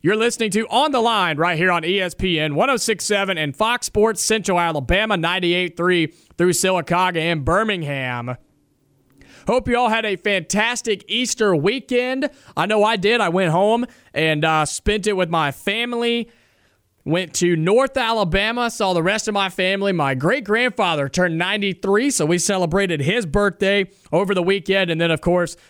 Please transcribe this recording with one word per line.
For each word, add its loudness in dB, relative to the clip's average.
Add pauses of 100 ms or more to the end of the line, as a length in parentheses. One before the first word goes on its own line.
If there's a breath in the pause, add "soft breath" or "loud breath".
You're 2
listening 0
to 0
On 2
the 2
Line 2
right 0
here 2
on 0
E 0
S -4
P -2
N -2
one 2
oh 0
six -2
seven 0
and -4
Fox -2
Sports 0
Central 0
Alabama 0
ninety-eight 0
three 2 (320 loud breath)
through 4
Sylacauga 0
and -2
Birmingham. -2 (1080 loud breath)
Hope 0
you 2
all 2
had -2
a -2
fantastic -2
Easter 0
weekend. -2 (260 loud breath)
I 0
know 2
I 2
did. 2
I 2
went 0
home 2 (300 loud breath)
and, 0
uh, 2
spent -2
it 0
with 0
my 0
family. -4 (760 soft breath)
Went -2
to 2
North 2
Alabama, 0
saw -2
the 0
rest -2
of -4
my 0
family. 0
My 0
great-grandfather 0
turned 0
ninety-three, 0
so 0
we 2
celebrated 0
his 0
birthday 0 (200 soft breath)
over 0
the 0
weekend, 0
and -2
then, 2
of 0
course, 0 (120)